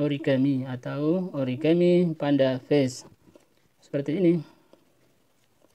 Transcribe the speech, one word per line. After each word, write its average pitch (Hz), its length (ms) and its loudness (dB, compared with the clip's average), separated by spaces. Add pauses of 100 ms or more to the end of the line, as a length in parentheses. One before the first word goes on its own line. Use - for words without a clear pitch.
origami 139 640 0
atau 143 720 -4
origami 160 800 2
panda 135 480 2
face. 139 400 0 (800)
Seperti 143 320 -6
ini. 175 240 2 (1300)